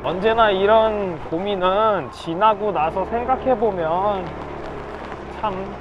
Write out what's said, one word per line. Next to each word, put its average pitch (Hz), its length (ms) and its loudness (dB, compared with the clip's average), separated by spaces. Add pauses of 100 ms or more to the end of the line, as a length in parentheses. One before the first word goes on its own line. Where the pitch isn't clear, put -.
언제나 208 460 4
이런 202 680 4 (100)
고민은 190 840 0
지나고 208 600 0
나서 160 340 0
생각해보면 208 1200 0 (1120)
참 196 420 -4